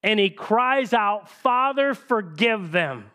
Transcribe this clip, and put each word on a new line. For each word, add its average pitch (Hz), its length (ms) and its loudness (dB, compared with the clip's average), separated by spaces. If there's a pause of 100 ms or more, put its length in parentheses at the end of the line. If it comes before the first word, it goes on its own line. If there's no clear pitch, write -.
And 214 160 2
he 196 100 2
cries 247 640 0
out, 208 340 0
"Father, 269 680 0
forgive 202 760 -2
them. 139 440 -4